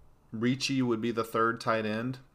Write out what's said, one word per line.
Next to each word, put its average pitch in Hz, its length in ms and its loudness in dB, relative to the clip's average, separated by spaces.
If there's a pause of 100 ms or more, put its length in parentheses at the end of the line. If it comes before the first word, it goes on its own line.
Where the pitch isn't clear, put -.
(340)
Ricci 131 480 0
would 117 200 2
be 120 100 0
the 113 120 0
third 113 380 2
tight 110 240 0
end. 117 320 -4 (180)